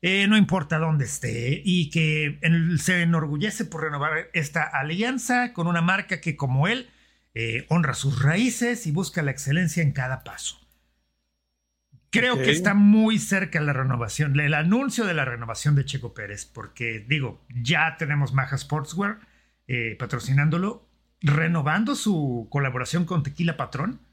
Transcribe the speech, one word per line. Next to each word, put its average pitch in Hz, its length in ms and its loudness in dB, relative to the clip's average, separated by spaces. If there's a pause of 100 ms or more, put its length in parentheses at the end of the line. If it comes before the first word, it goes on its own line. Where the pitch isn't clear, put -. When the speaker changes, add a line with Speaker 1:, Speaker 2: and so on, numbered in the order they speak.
Speaker 1:
eh, 196 260 2
no 214 80 6
importa 170 420 2
dónde 156 260 2
esté, 120 600 -4
y 180 260 2
que 151 520 0
él 165 380 2
se 180 220 2
enorgullece 165 600 0
por 160 200 -8
renovar 156 500 -4
esta 160 300 -2
alianza 233 880 -2
con 170 140 -2
una 170 160 0
marca 190 380 0
que, 160 160 -4
como 135 320 2
él, 247 220 -4 (440)
eh, 113 360 -4
honra 165 240 2
sus 135 280 0
raíces 233 640 0
y 151 60 -2
busca 170 300 -2
la 143 80 0
excelencia 156 520 0
en 143 100 2
cada 131 320 -4
paso. - 340 -12 (1500)
Creo 247 240 2
Speaker 2:
Ok. 135 80 -2
Speaker 1:
que 127 80 4
está 180 240 2
muy 214 460 6
cerca 190 400 -2
la 147 120 0
renovación, 131 680 0
el 147 140 2
anuncio 220 520 2
de 180 80 0
la 147 100 0
renovación 120 520 0
de 135 80 4
Checo - 280 -8
Pérez, 101 320 -12
porque, 113 640 -10
digo, 135 360 -4 (100)
ya 156 440 0
tenemos 143 340 0
Maja 135 260 0
Sportswear, 175 640 -4 (480)
eh, 117 280 -4
patrocinándolo, 147 920 0 (320)
renovando 160 720 2
su 139 560 -2
colaboración 139 540 -2
con 165 180 0
Tequila 165 360 -2
Patrón. 143 420 -6 (120)